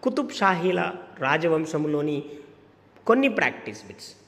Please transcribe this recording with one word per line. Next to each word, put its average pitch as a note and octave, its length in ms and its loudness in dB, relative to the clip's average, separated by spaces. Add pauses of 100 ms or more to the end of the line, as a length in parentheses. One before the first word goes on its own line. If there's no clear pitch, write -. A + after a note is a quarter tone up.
కుతుబ్ B3+ 300 -2
షాహీల F3+ 480 2 (400)
రాజవంశంలోని D3+ 960 0 (880)
కొన్ని C4 220 6
ప్రాక్టీస్ C#3 580 -2
బిట్స్. - 240 -18 (180)